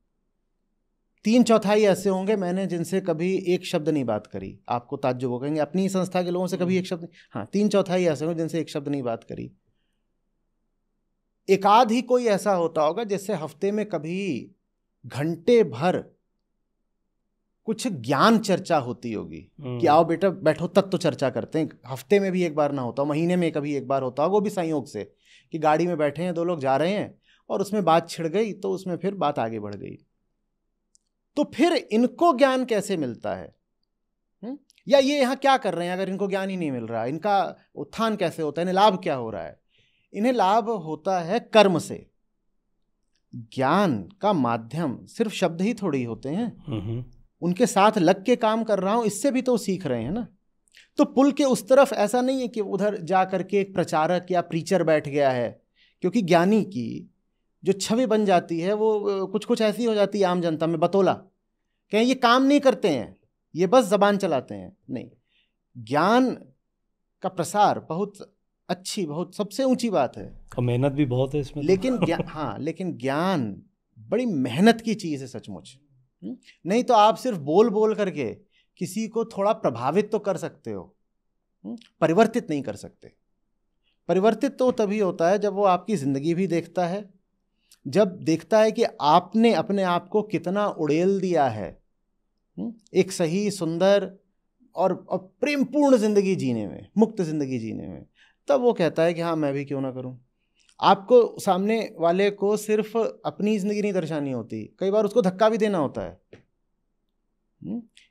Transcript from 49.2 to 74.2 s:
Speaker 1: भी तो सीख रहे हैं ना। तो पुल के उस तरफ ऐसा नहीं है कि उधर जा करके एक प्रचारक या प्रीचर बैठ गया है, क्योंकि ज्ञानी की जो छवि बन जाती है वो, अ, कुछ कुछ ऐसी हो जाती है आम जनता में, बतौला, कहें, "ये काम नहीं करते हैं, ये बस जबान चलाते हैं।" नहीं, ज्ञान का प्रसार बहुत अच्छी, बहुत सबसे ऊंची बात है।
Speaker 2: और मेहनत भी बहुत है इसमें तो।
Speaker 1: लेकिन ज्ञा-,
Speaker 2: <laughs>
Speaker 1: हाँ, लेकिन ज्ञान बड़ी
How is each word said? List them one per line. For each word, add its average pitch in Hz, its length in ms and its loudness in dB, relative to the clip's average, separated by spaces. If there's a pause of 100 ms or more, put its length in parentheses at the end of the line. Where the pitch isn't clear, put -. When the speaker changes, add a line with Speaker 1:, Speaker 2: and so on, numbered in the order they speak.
Speaker 1:
भी 254 120 -2
तो 247 140 0
सीख 190 300 -4
रहे 120 160 -2
हैं 117 80 -6
ना। 220 180 -6 (680)
तो 294 80 4
पुल 269 280 2
के 285 120 0
उस 262 240 0
तरफ 262 240 6
ऐसा 208 280 0
नहीं 262 200 -2
है 247 80 -6
कि - 120 -8
उधर 196 420 -2
जा 185 220 2
करके 190 360 -2
एक 190 140 -4
प्रचारक 175 560 0
या 175 100 2
प्रीचर 170 420 0
बैठ 156 260 2
गया 139 220 2
है, 120 320 -4 (380)
क्योंकि 214 220 0
ज्ञानी 180 420 4
की 120 500 -10 (500)
जो 180 80 2
छवि 226 340 0
बन 214 180 2
जाती 180 360 2
है 185 120 -2
वो, 214 280 0
अ, 196 320 -4
कुछ 208 120 -4
कुछ 233 160 0
ऐसी 214 240 0
हो 226 100 0
जाती 202 240 0
है 196 60 4
आम 180 160 2
जनता 165 260 0
में, 160 140 -2
बतौला, 180 320 4 (800)
कहें, 208 100 2
"ये 254 120 2
काम 254 280 4
नहीं 277 180 6
करते 262 280 2
हैं, 127 280 -4 (380)
ये 180 120 0
बस 226 240 4
जबान 202 260 4
चलाते 156 380 -2
हैं।" 92 220 -16 (140)
नहीं, 113 200 -10 (680)
ज्ञान 175 520 2 (920)
का 196 60 -2
प्रसार 180 520 2
बहुत 196 540 -8 (340)
अच्छी, 180 380 -6
बहुत 165 280 -6
सबसे 214 300 -4
ऊंची 247 260 0
बात 147 260 0
है। - 300 -16 (120)
Speaker 2:
और 123 60 0
मेहनत 123 280 0
भी 143 120 2
बहुत 131 300 0
है 147 60 -2
इसमें 143 260 -8
तो। - 20 -4
Speaker 1:
लेकिन 214 300 0
ज्ञा-, 165 260 0
Speaker 2:
<laughs> - 40 -16
Speaker 1:
हाँ, 131 300 -8
लेकिन 156 380 -6
ज्ञान 135 640 -2 (360)
बड़ी 214 280 -4